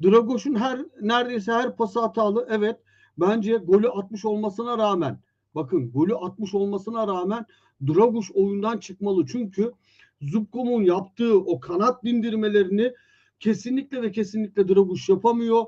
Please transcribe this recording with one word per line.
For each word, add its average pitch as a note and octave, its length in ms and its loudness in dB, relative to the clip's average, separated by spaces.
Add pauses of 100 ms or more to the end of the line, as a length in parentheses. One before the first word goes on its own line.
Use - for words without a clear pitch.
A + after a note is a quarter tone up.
Dragoş'un A#3 520 4
her, B3+ 260 -2 (200)
neredeyse A#3 520 -2
her A#3+ 240 -2
pası A3 240 -2
hatalı. A3 500 0
Evet, G#3+ 300 -2 (380)
bence G#3+ 380 2
golü G3 320 2
atmış G3 360 -8
olmasına G#3+ 540 -4
rağmen, F3+ 420 0 (340)
bakın C3+ 380 -4
golü E3 220 0
atmış F#3+ 400 -8
olmasına G3+ 520 -4
rağmen G3 400 -4 (400)
Dragoş G#3+ 440 4
oyundan G3+ 480 0
çıkmalı. F#3+ 480 -2
Çünkü A3 460 -4 (480)
Zubkov'un A3+ 600 -2
yaptığı G3 560 2
o E3 220 0
kanat G#3 440 -2
bindirmelerini G#3+ 880 0 (480)
kesinlikle B3 600 -2
ve G#3+ 100 -2
kesinlikle G3+ 560 -2
Dragoş F#3 400 2
yapamıyor. A3+ 600 2